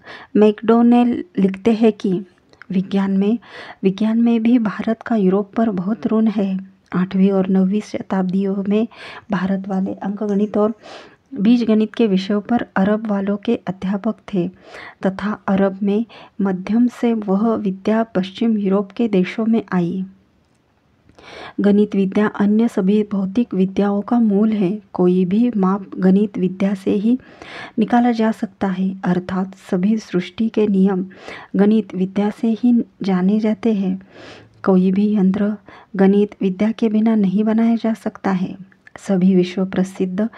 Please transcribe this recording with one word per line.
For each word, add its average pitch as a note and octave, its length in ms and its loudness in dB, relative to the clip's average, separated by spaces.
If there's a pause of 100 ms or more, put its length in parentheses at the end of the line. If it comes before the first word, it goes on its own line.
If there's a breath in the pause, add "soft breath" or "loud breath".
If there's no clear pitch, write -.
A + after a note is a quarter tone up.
(360 loud breath)
मैकडोनेल A#3 880 4 (140)
लिखते F#3+ 340 2
हैं A3 200 4
कि G3+ 300 -2 (480)
विज्ञान G3 460 -2
में, G3+ 220 2 (440 loud breath)
विज्ञान G#3+ 360 0
में A#3 240 2
भी A#3 160 4
भारत A3 440 -4
का A#3 140 -2
यूरोप G3 380 2
पर A3+ 160 0
बहुत F#3+ 360 -4
ऋण A3 200 2
है। G3 340 -2 (320)
आठवीं F#3+ 380 2
और F#3+ 180 0
नौवीं F#3+ 320 2
शताब्दियों F#3+ 880 -4
में G#3+ 200 0 (420 loud breath)
भारत F#3+ 380 -2
वाले F#3+ 260 -4
अंकगणित G3+ 640 -4
और G#3+ 180 0 (600 loud breath)
बीजगणित A3 600 2
के A#3 120 2
विषयों F#3+ 340 0
पर A#3+ 260 -2 (100)
अरब G#3+ 300 0
वालों G3+ 300 -2
के A#3 300 -4
अध्यापक G3 500 -4 (180)
थे F3+ 160 -2 (560 loud breath)
तथा F#3+ 420 -4
अरब G3 340 0
में G#3 240 -2 (340 loud breath)
मध्यम G3 460 0
से A#3+ 260 -2
वह G#3+ 420 0
विद्या G#3+ 480 -2
पश्चिम A3 560 -2
यूरोप G3 340 -2
के A#3 160 -2
देशों G3+ 380 0
में A3 160 2 (100)
आई। F3+ 320 -2 (1600 loud breath)
गणित G3+ 340 2
विद्या G3 320 0
अन्य G#3+ 420 0
सभी G#3 440 0
भौतिक G3 420 -2
विद्याओं G3 480 0
का A#3+ 180 0
मूल A3 320 2
है। G#3 300 -2 (100)
कोई F#3 320 2
भी G#3+ 320 2
माप F#3+ 420 0
गणित G3 400 2
विद्या F#3 360 -2
से F#3+ 160 -4
ही G#3+ 280 0 (600 loud breath)
निकाला A#3+ 340 2
जा A3 200 0
सकता - 340 -6
है, F#3+ 380 -2
अर्थात F#3 500 -2
सभी G3+ 440 -2
सृष्टि G3+ 500 -4
के G#3+ 180 0
नियम F#3+ 400 2 (500 loud breath)
गणित G#3 380 2
विद्या F#3+ 360 -2
से - 180 -4
ही A#3 360 2 (180)
जाने F#3+ 380 2
जाते A3 340 0
हैं। F#3+ 320 -2 (580 loud breath)
कोई F#3+ 280 4
भी G#3 220 2
यंत्र G3+ 420 2 (400 loud breath)
गणित G3+ 460 4
विद्या G3 300 0
के A3+ 160 -2
बिना G#3+ 260 2
नहीं G3+ 300 2
बनाया A3+ 320 2
जा A3 180 -2
सकता - 360 -6
है। - 400 -6 (280)
सभी F#3+ 360 2
विश्व F#3 320 0
प्रसिद्ध F#3+ 720 -4